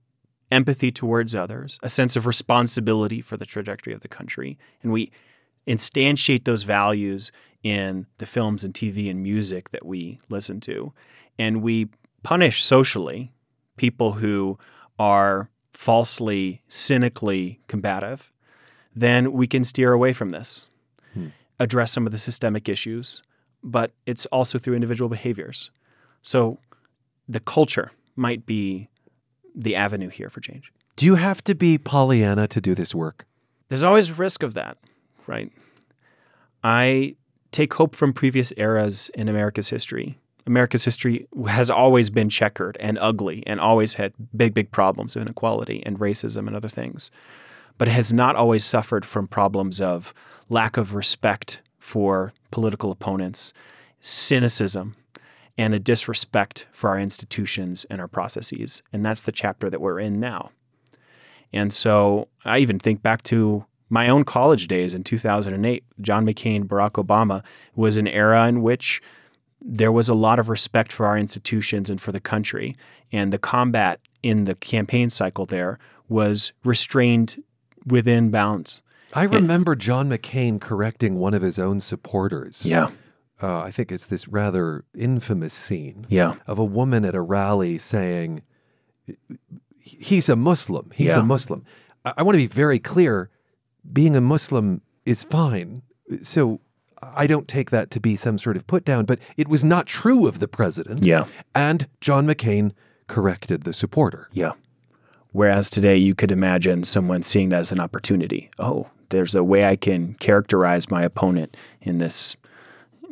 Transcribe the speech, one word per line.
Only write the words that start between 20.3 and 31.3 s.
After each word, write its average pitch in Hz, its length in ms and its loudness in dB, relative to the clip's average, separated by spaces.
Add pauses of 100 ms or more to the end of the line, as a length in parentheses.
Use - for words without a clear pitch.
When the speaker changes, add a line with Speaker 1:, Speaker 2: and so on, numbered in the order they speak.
Speaker 1:
this, - 380 -6 (460)
Speaker 2:
Hmm. 82 140 -10 (300)
Speaker 1:
address 120 320 0
some 117 160 -2
of 107 60 -4
the 107 60 -4
systemic 107 500 -4
issues, 113 540 -8 (400)
but 117 300 -2 (140)
it's 123 200 -6
also 131 300 -2
through 123 180 -2
individual 120 340 -2
behaviors. 113 640 -8 (500)
So 120 380 0 (680)
the 113 120 -6
culture - 500 0 (240)
might 120 320 -4
be 101 420 -4 (640)
the 110 220 -6
avenue 98 360 -2
here 98 200 -14
for - 100 -18
change. - 320 -20 (220)
Speaker 2:
Do 143 120 2
you 185 100 8
have 185 280 0